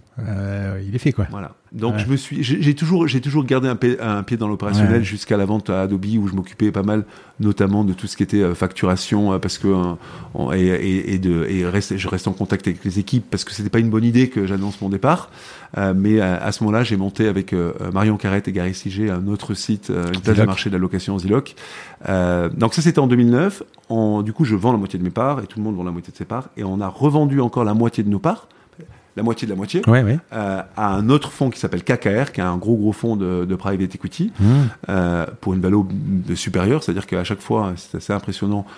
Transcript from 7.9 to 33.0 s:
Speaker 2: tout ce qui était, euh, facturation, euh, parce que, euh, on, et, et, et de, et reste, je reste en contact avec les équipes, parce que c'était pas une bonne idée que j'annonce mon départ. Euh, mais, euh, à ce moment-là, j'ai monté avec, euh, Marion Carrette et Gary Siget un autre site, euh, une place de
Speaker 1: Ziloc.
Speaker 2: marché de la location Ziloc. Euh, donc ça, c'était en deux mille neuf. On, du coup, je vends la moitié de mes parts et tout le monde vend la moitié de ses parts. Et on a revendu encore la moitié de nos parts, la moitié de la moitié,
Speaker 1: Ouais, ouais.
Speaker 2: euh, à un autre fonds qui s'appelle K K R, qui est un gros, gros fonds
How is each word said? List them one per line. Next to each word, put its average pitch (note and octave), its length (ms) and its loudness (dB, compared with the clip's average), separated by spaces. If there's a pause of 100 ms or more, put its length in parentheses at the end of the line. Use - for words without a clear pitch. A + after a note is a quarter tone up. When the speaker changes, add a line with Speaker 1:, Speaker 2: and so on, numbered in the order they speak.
Speaker 2:
tout F2+ 120 -10
ce - 100 -10
qui - 60 0
était, G2+ 220 2
euh, F2 100 2
facturation, F#2+ 800 0
euh, F#2 60 0
parce - 180 -4
que, - 100 -2
euh, F2+ 260 2 (420)
on, C2+ 180 -2
et, F#2+ 60 2
et, F#2 560 2
et - 20 2
de, F2 320 2
et F#2 160 0
reste, F#2+ 320 -2
je G2 100 -4
reste F#2 200 -2
en G2 60 0
contact F#2+ 340 -2
avec F2 180 -4
les G2 140 -2
équipes, A2+ 320 0
parce G2 120 -4
que - 100 -14
c'était G#2 180 -4
pas A2+ 80 2
une A2+ 100 2
bonne A2 140 2
idée A#2+ 260 4
que G2+ 160 -2
j'annonce G2 360 -4
mon G2 80 -2
départ. B2 420 0 (480)
Euh, F#2+ 180 2
mais, G#2 240 4
euh, F#2 180 2
à G#2 120 -4
ce - 120 -4
moment-là, G#2+ 200 2
j'ai A2+ 120 -2
monté G2 320 0
avec, G2 260 -2
euh, F2 200 0 (180)
Marion G2+ 260 2
Carrette G2 300 -2
et A2+ 40 -4
Gary F#2 240 -2
Siget G2+ 340 -4
un F2+ 160 -2
autre G2+ 300 -4
site, - 340 -4
euh, F2+ 160 -2
une F2 60 -2
place F#2 140 -4
de A2 80 4
Speaker 1:
Ziloc. G#2+ 120 4
Speaker 2:
marché G2 240 -2
de G2 60 -2
la F#2 40 0
location F#2+ 380 -2
Ziloc. G2+ 380 0 (520)
Euh, F2+ 420 2
donc G2 260 0
ça, D#3+ 80 0
c'était D#3+ 160 4
en C3+ 80 4
deux B2 80 4
mille A#2+ 160 6
neuf. E3+ 320 0 (260)
On, G#2+ 320 0
du G#2+ 100 -4
coup, C#3+ 140 2
je A2 100 2
vends G#2+ 180 2
la A2+ 40 2
moitié G2 220 -4
de F2+ 40 -4
mes F2+ 60 0
parts B2+ 300 -2
et G2 80 -8
tout - 100 -14
le G#2+ 80 -4
monde A2 100 -4
vend F2 80 -6
la F2+ 80 -4
moitié E2+ 200 -10
de - 60 -20
ses F2+ 80 -10
parts. A#2+ 300 -8
Et A#2 80 -8
on F#2+ 180 -4
a G2+ 60 -4
revendu C#3+ 540 2
encore A#2+ 220 2
la G#2 100 2
moitié A2+ 300 2
de G#2 60 0
nos G2+ 100 2
parts, F3+ 280 -2 (680)
la G#2 80 -6
moitié A#2 220 0
de G#2+ 60 -2
la F#2+ 40 -4
moitié, G2 320 -2
Speaker 1:
Ouais, A#2 160 6
ouais. A2+ 140 2 (160)
Speaker 2:
euh, G2 280 -4 (140)
à G2+ 200 0
un G#2 140 2
autre D3 220 4
fonds C3+ 180 0
qui A2+ 100 -6
s'appelle F2+ 240 -4
K B2 160 2
K - 80 -2 (180)
R, C3+ 60 -8
qui - 100 -8
est - 20 0
un F2+ 140 -2
gros, G2 180 2
gros G#2+ 180 2
fonds A2+ 220 -2